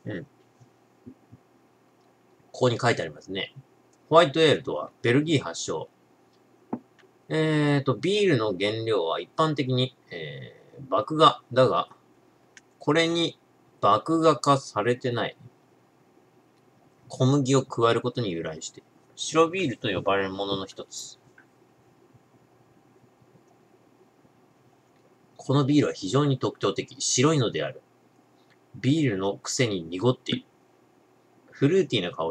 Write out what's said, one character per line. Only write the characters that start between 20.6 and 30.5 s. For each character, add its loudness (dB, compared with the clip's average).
一 -16
つ。 -18
こ -2
の 4
ビ 4
ー 6
ル 4
は -4
非 -8
常 2
に 0
特 -4
徴 -2
的、 -8
白 2
い 2
の 0
で -4
あ -6
る。 -18
ビ 0
ー 2
ル -2
の -4
く -12
せ -2
に -4
濁 -2
っ -4
て -8
い -4
る。 -20